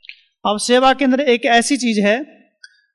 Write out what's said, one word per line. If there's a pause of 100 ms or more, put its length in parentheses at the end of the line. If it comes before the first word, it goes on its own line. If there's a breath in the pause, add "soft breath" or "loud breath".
(460 loud breath)
अब
सेवा
केंद्र
एक
ऐसी
चीज
है (480 soft breath)